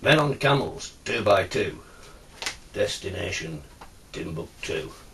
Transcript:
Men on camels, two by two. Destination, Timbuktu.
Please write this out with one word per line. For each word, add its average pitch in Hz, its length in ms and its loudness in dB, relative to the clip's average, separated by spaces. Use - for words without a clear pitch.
Men 147 160 6
on 147 180 4
camels, - 580 0
two 117 200 -2
by 95 220 6
two. - 340 -2
Destination, 92 880 -4
Timbuktu. - 800 -6